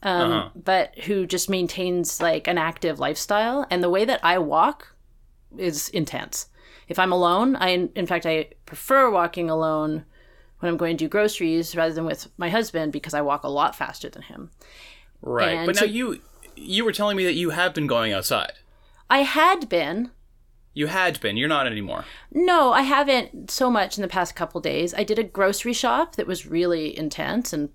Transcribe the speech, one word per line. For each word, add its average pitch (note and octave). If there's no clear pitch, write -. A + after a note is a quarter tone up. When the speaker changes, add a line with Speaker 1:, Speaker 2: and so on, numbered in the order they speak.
Speaker 1:
um, F3+
Speaker 2:
Uh-huh. G#2
Speaker 1:
but F#3
who F#3+
just F#3
maintains, F3+
like, D#3+
an F3
active D#3+
lifestyle. G#3+
And F3+
the F3
way F#3+
that B3
I F3+
walk D#3+
is E3
intense. -
If E3+
I'm F#3
alone, F3+
I, F3+
in F3+
fact, E3+
I D#3+
prefer C4
walking E3+
alone D#3
when F3
I'm E3+
going E3
to D#3+
do D3+
groceries E3+
rather E3
than D#3+
with -
my F3
husband E3+
because C#3+
I D3
walk C#3+
a C#3
lot C#3+
faster -
than -
him. -
Speaker 2:
Right. A#2
Speaker 1:
And E3+
Speaker 2:
But F#3
now G3+
Speaker 1:
so G#3+
Speaker 2:
you, A3+
you F#3+
were G#3+
telling G#3
me F#3
that F3
you E3+
have F3
been D3+
going A2+
outside. G2
Speaker 1:
I C4+
had D#4
been. F3
Speaker 2:
You D3
had F3+
been. G#2
You're C3+
not C#3
anymore. G#2
Speaker 1:
No, E4
I C4+
haven't C4+
so B3+
much G3+
in G#3
the F#3
past F3
couple E3+
days. E3
I G#3
did G#3+
a A3+
grocery G3+
shop B3+
that G#3+
was F3+
really E3+
intense D#3
and D3